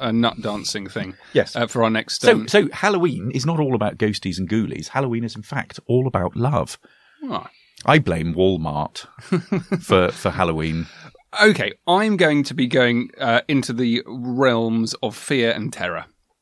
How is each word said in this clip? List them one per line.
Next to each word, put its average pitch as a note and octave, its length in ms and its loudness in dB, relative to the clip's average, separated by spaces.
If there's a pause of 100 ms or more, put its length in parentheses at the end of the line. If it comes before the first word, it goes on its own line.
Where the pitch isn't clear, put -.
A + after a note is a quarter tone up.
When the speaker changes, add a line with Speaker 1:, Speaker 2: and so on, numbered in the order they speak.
Speaker 1:
uh, B2 100 -4
nut A2+ 300 2
dancing G#2 480 -6
thing, F#2+ 260 -8 (200)
Speaker 2:
Yes. - 200 2
Speaker 1:
uh, A#2+ 120 0
for A#2 180 0
our A2 60 4
next, - 320 -4
Speaker 2:
So, A#3+ 100 6
Speaker 1:
um, A2 160 0
Speaker 2:
so G3 240 4
Halloween E3+ 580 0
is C3 160 -2
not D#3+ 140 0
all C3+ 140 0
about G#2 240 -2
ghosties G2+ 400 -2
and F#2 100 -4
ghoulies. G2 400 -2
Halloween B2 340 -2
is, A2+ 140 -8
in G#2+ 60 -14
fact, - 440 -8
all B2+ 200 2
about F#2+ 280 -2
love. A#2+ 440 -2 (500)
Speaker 1:
Ah. - 220 -8 (360)
Speaker 2:
I D#3 120 6
blame E2 360 -2
Walmart D#2+ 720 0 (140)
Speaker 1:
<laughs> F3+ 640 -4
Speaker 2:
for, F#2 280 4
for - 200 -4
Halloween. E2 560 -2 (540)
Speaker 1:
Okay, G#3 320 4 (140)
I'm G#3 300 2
going D3+ 280 4
to C#3 100 -10
be C3 120 0
going, A#2+ 440 2 (100)
uh, B2 280 2
into C3+ 260 0
the A#2 320 0
realms A#2+ 960 0
of A2+ 120 -2
fear A#2+ 380 0
and G#2+ 200 -6
terror, E2+ 340 -6 (360)